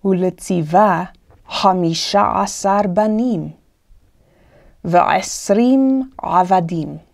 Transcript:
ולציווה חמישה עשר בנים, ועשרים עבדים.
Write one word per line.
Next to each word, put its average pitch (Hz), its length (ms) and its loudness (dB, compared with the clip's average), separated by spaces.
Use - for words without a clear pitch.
ולציווה 180 1000 0
חמישה 185 920 0
עשר 202 380 -2
בנים, 214 580 -2
ועשרים 247 1300 0
עבדים. 170 760 0